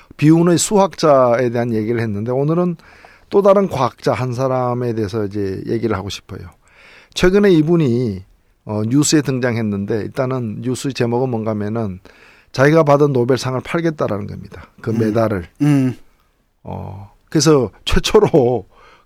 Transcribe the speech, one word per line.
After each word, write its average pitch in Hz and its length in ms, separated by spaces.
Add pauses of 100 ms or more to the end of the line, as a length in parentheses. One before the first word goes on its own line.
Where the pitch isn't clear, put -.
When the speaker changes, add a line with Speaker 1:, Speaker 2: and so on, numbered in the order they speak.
(160)
Speaker 1:
비운의 165 400
수학자에 135 920
대한 120 240
얘기를 110 280
했는데 110 300
오늘은 165 440 (540)
또 196 120
다른 196 280
과학자 127 420
한 123 220
사람에 123 600
대해서 110 300
이제 98 440
얘기를 110 280
하고 95 140
싶어요. - 320 (720)
최근에 196 380
이분이, 131 760 (400)
어, 107 200
뉴스에 143 360
등장했는데 113 800
일단은 117 600
뉴스 127 300
제목은 120 380
뭔가 110 220
하면은 104 500 (500)
자기가 156 320
받은 143 300
노벨상을 127 480
팔겠다라는 139 680
겁니다. 95 400 (140)
그 113 100
Speaker 2:
음. 117 80
Speaker 1:
메달을. 107 460 (160)
Speaker 2:
음. 139 340 (680)
Speaker 1:
어, 95 500 (160)
그래서 143 420 (140)
최초로 135 800 (400)